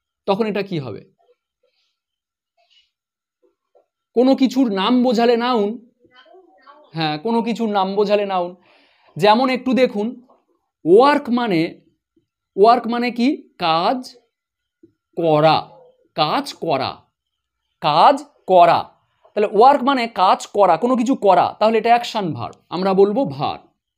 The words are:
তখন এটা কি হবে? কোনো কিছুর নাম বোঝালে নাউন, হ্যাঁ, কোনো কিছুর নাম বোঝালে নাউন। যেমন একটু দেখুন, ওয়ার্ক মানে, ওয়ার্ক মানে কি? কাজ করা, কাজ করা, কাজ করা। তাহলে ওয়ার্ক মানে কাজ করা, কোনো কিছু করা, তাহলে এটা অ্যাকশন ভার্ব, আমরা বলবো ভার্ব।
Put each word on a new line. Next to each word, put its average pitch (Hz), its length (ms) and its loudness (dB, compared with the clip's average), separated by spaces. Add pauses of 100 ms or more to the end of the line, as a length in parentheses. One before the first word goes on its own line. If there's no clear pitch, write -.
(260)
তখন 208 200 -2
এটা 202 160 -6
কি 196 160 -10
হবে? 127 260 -12 (3000)
কোনো 262 220 2
কিছুর 254 360 0
নাম 220 300 0
বোঝালে 233 340 2
নাউন, 233 500 -4 (1040)
হ্যাঁ, 156 260 -6
কোনো 233 240 -4
কিছুর 226 260 -6
নাম 196 260 -2
বোঝালে 208 320 0
নাউন। 180 300 -6 (600)
যেমন 240 340 2
একটু 254 220 -4
দেখুন, 233 540 -2 (580)
ওয়ার্ক 262 440 4
মানে, 220 520 -2 (760)
ওয়ার্ক 233 300 4
মানে 240 240 -4
কি? 240 480 -4
কাজ 185 580 -4 (1000)
করা, 156 540 0 (440)
কাজ 185 400 -4
করা, 131 420 -6 (840)
কাজ 226 440 2 (220)
করা। 170 440 4 (440)
তাহলে 208 180 -2
ওয়ার্ক 254 300 4
মানে 247 260 -2
কাজ 202 380 0
করা, 185 300 2
কোনো 240 200 -2
কিছু 247 180 -2
করা, 180 440 0
তাহলে 220 200 0
এটা 226 100 -2
অ্যাকশন 233 440 -2
ভার্ব, 117 220 -12 (140)
আমরা 190 260 -4
বলবো 202 300 2
ভার্ব। 131 380 -8 (360)